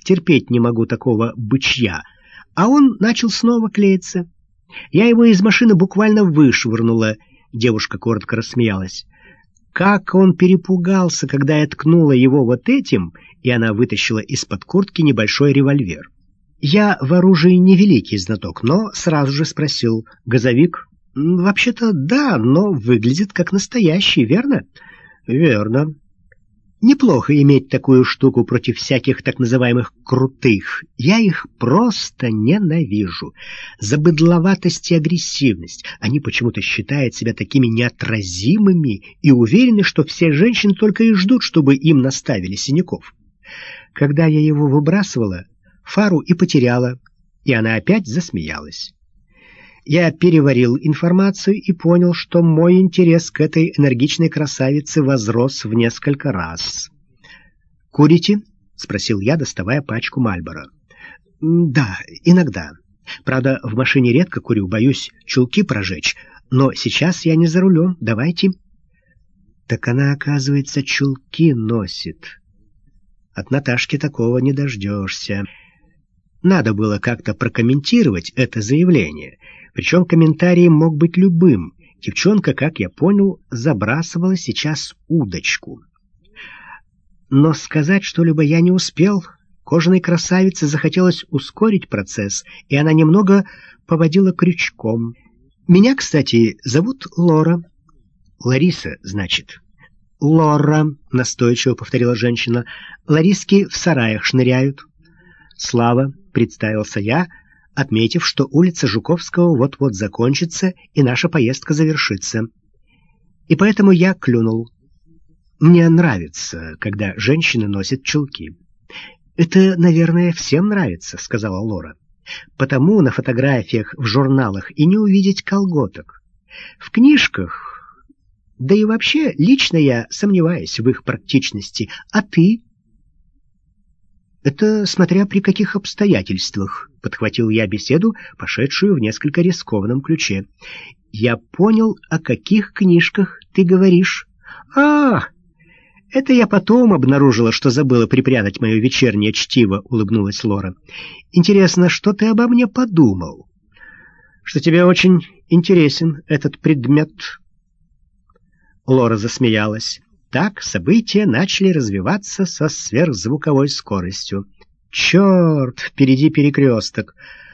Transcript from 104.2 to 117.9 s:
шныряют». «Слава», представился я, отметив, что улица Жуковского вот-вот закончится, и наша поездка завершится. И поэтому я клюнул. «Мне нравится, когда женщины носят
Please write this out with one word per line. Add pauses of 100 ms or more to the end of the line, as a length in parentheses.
шныряют». (760)
«Слава», (200)
представился
я, (460)
отметив,
что
улица
Жуковского
вот-вот
закончится, (220)
и
наша
поездка
завершится. (1080)
И
поэтому
я
клюнул. (880)
«Мне
нравится,
когда
женщины
носят